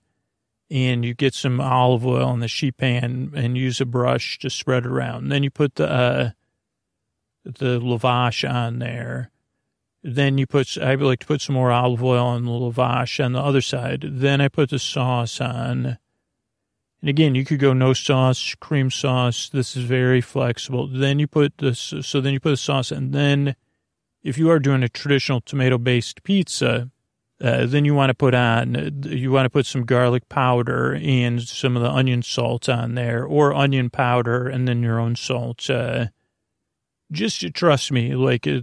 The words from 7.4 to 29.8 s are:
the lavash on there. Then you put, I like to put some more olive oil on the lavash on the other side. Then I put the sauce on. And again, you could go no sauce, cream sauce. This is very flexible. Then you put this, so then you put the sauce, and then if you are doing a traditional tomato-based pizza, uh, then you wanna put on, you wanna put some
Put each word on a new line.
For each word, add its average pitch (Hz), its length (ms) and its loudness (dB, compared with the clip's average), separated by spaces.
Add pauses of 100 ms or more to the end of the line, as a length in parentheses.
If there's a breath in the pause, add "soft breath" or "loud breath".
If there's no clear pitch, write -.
the 123 360 -2
lavash 123 680 0
on 120 300 -4
there. 123 520 -8 (720)
Then 139 340 0
you 135 100 2
put, - 300 0
I 131 200 0
like 135 240 2
to - 60 -20
put 151 140 0
some - 140 -4
more 127 180 2
olive 123 320 2
oil 123 220 4
on 120 180 -2
the 120 60 -2
lavash 123 760 0
on 123 80 0
the 127 80 -2
other 139 220 2
side. 131 440 -6
Then 139 360 0
I 139 60 4
put 143 220 0
the 123 80 -2
sauce 123 640 -2
on. 123 580 -4 (1040)
And 151 80 -4
again, 143 260 4
you 131 100 0
could 143 140 -2
go 139 140 6
no 131 200 4
sauce, 131 680 2
cream 131 320 0
sauce. 127 560 -2
This 131 260 -4
is 127 100 -6
very 127 360 2
flexible. 127 680 -4
Then 139 320 0
you 147 80 2
put 143 320 0
this, 135 440 -2
so - 180 -2
then 139 140 0
you 131 60 -2
put 160 100 0
the 139 80 2
sauce, 135 340 -2
and 139 200 -4
then 143 440 2 (680)
if 127 140 -4
you 160 140 4
are 165 80 6
doing 135 240 2
a 120 60 2
traditional 135 520 0
tomato-based 127 840 0
pizza, 127 680 0 (520)
uh, 123 220 2
then 143 220 2
you 147 80 2
wanna 135 180 4
put 127 220 2
on, 123 720 0
you 131 260 -4
wanna 131 160 4
put 135 160 0
some 120 220 -4